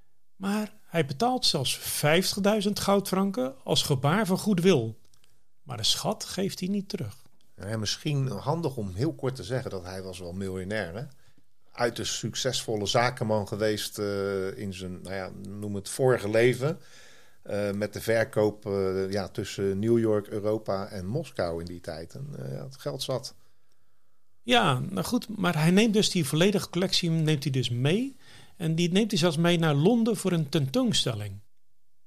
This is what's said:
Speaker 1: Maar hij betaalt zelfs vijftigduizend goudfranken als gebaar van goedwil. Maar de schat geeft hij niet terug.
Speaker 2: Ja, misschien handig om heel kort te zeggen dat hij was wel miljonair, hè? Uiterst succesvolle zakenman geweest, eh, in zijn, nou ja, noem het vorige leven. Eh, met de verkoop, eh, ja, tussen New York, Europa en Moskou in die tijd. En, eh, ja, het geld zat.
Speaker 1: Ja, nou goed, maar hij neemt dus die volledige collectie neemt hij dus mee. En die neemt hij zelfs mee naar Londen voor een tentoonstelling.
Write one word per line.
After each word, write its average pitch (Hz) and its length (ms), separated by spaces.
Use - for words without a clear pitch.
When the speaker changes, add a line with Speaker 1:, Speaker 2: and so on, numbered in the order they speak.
Speaker 1:
Maar 208 360
hij 165 200
betaalt 240 400
zelfs - 320
vijftigduizend 190 1000
goudfranken 196 760
als 139 180
gebaar 151 440
van 180 120
goedwil. 165 600
Maar 131 140
de 110 60
schat - 420
geeft - 360
hij 180 80
niet 202 200
terug. 120 280
Speaker 2:
Ja, 101 200
misschien 135 520
handig 135 480
om 101 180
heel 139 200
kort 131 220
te - 80
zeggen 107 260
dat 92 140
hij 92 180
was 92 160
wel 87 140
miljonair, 95 600
hè? 113 80
Uiterst 117 420
succesvolle 110 720
zakenman 113 600
geweest, 107 500
eh, 98 600
in 98 160
zijn, 90 280
nou 92 120
ja, 92 160
noem 104 260
het 98 140
vorige 123 420
leven. 123 500
Eh, 101 280
met 101 220
de 98 80
verkoop, 110 640
eh, 95 440
ja, 98 180
tussen 98 500
New 113 200
York, 107 280
Europa 107 640
en 95 180
Moskou 95 540
in 85 60
die 87 140
tijd. 82 340
En, 139 120
eh, 135 140
ja, 139 120
het 135 120
geld 139 260
zat. 131 320
Speaker 1:
Ja, 196 360
nou 160 280
goed, - 320
maar 175 180
hij 156 140
neemt 208 220
dus 208 180
die 170 140
volledige 180 460
collectie 180 400
neemt 156 320
hij 143 100
dus 131 180
mee. 160 460
En 160 180
die 170 180
neemt 208 180
hij 180 100
zelfs 160 160
mee 170 220
naar 160 160
Londen 220 420
voor 185 160
een 160 160
tentoonstelling. 135 880